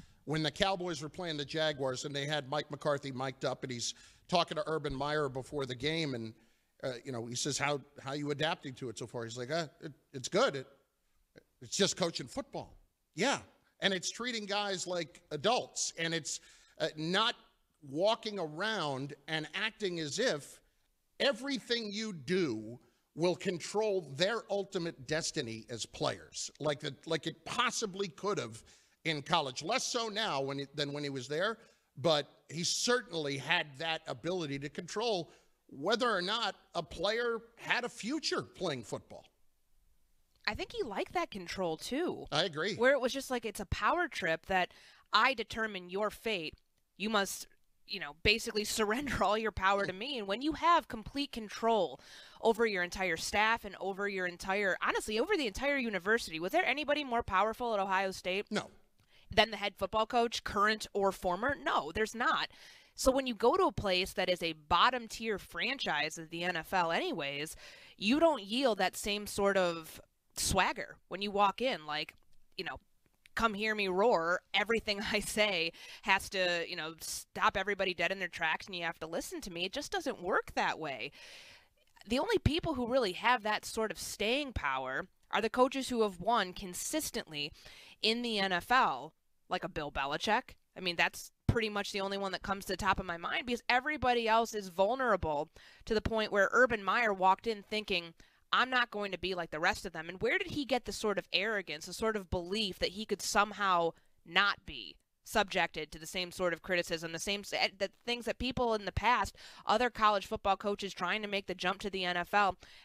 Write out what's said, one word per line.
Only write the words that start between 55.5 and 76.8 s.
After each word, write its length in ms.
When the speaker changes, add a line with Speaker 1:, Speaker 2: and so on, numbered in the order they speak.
Speaker 2:
university, 640
was 100
there 140
anybody 400
more 180
powerful 500
at 60
Ohio 320
State 400
Speaker 1:
No. 180
Speaker 2:
than 160
the 80
head 200
football 280
coach, 380
current 500
or 200
former? 420
No, 380
there's 200
not. 360
So 180
when 140
you 60
go 220
to 80
a 80
place 400
that 160
is 160
a 100
bottom-tier 720
franchise 800
of 140
the 120
N 140
F 160
L 180
anyways, 640
you 220
don't 240
yield 360
that 180
same 280
sort 300
of 460
swagger 600
when 120
you 80
walk 320
in, 240
like, 300
you 80
know, 140
"Come 180
hear 220
me 120
roar. 540
Everything 540
<laughs> 40
I 80
say 520
has 280
to, 380
you 80
know, 260